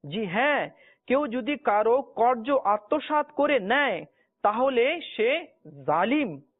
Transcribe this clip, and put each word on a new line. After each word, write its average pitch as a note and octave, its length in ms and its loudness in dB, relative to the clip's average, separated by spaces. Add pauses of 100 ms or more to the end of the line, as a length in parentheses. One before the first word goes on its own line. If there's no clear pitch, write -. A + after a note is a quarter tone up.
জি G#3 160 -6
হ্যাঁ, G#3+ 440 -2 (380)
কেউ C#4 200 0
যদি A#3+ 300 -4
কারো A3 440 2
কর্জ A#3+ 500 0 (120)
আত্মসাৎ D4 680 -2
করে C#4+ 280 2
নেয়, G#3 460 0 (360)
তাহলে B3+ 600 2 (140)
সে C#4+ 300 0 (420)
জালিম F#3 540 0 (180)